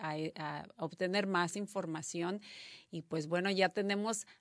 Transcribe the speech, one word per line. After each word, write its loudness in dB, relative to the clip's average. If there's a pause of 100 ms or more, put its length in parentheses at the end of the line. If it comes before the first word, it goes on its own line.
a, -2 (180)
a -6 (120)
obtener 0
más 4
información. -2 (540)
Y -2
pues -2
bueno, 2
ya 6
tenemos 0 (140)